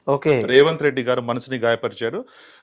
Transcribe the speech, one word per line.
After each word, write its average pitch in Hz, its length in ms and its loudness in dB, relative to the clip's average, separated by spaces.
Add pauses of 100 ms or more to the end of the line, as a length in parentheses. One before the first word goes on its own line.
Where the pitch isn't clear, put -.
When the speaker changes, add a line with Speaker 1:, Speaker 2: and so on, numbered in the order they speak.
(120)
Speaker 1:
ఓకే. 139 340 0
Speaker 2:
రేవంత్ 147 380 4
రెడ్డి 135 200 -2
గారు 123 180 -2
మనసుని 120 360 -6
గాయపరిచారు. 117 680 -4 (380)